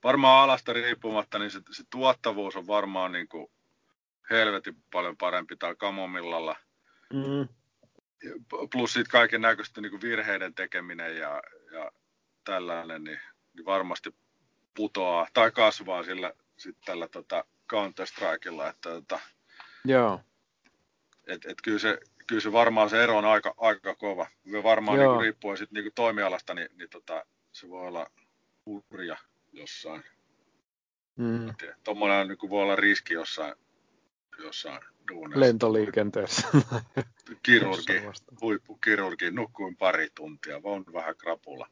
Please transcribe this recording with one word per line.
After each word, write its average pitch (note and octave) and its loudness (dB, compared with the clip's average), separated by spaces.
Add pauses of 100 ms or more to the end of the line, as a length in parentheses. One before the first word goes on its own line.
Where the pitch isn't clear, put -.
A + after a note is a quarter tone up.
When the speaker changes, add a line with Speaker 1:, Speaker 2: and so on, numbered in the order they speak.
Speaker 1:
varmaan C3 10
alasta B2+ 2
riippumatta, A#2 -2
niin G2+ -4
se, G2 -12 (100)
se - -16
tuottavuus A2+ 0
on F2 -10
varmaan F#2+ -2
niinku - -10 (800)
helvetin G#2 0 (160)
paljon F2+ -2
parempi F2+ -2
täällä F2 -6
kamomillalla. F2+ -6 (560)
Speaker 2:
Mm. C#3 -4 (1200)
Speaker 1:
Plus B2 -2
sit A#2+ -2
kaiken A2+ 4
näköistä A2 0
niinku G#2 -10
virheiden G#2+ -4
tekeminen F2 -8
ja, D2 -8 (300)
ja D#2 -12 (520)
tällainen, E2+ -6
niin, D2+ -12 (340)
niin E2 -20
varmasti F#2 -4 (600)
putoaa F2+ 0
tai A2+ 6
kasvaa G2 2
sillä, F2+ -8 (240)
sit F2+ -18
tällä F2 -6
tota F2 -8 (280)
Counter-Strikella, F2+ -4
että - -12
tota E2 -8 (640)
Speaker 2:
Joo. A#2+ 4 (1040)
Speaker 1:
et, F2 -10
et F2+ -12
kyllä G#2+ 0
se, G#2+ 0 (280)
kyllä A2 0
se G#2+ -4
varmaan A2 6
se A2+ 4
ero A2+ 4
on G#2 2
aika, G#2+ 4
aika G#2 0
kova. F#2+ -4 (180)
Ja G2+ -6
varmaan A2 4
Speaker 2:
Joo. C#3 8
Speaker 1:
niinku B2 6
riippuen G#2+ -2
sit G#2 -10
niinku G#2+ -8
toimialasta, G2+ 0
niin, F2 -8 (100)
niin F2 -16
tota, E2 -10 (280)
se - -20
voi F2+ -12
olla E2+ -8 (600)
hurja F#2+ -12 (360)
jossain. D2+ -14 (1120)
Speaker 2:
Mm. B2 -4
Speaker 1:
Mä A2+ -4
tiedän, - -16
tommonen G2+ 0
niinku F#2+ -8
voi G2+ 0
olla G2 2
riski G2+ 2
jossain, D#2+ -6 (840)
jossain C#3+ -12 (280)
duuneissa. D#3 -4
Speaker 2:
Lentoliikenteessä. A2 2 (480)
<laughs> - -10
Speaker 1:
Kirurgi, G2+ 4
Speaker 2:
Jossain F#2+ -4
vasta. - -18
Speaker 1:
huippukirurgi, G2+ 0
nukuin F#2+ -6
pari F#2 2
tuntia, D2+ -12
vaan G2+ -6
vähän E2 -6
krapula. D2 -8